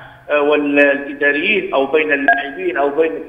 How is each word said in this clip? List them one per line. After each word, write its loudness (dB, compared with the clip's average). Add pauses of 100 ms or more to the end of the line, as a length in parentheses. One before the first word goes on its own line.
(300)
آه، 2
والإداريين 0
أو 0
بين 0
اللاعبين 0
أو 0
بين -2